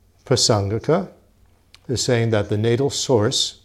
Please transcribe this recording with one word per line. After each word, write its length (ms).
Prasangika 840
is 140
saying 300
that 180
the 80
natal 320
source 760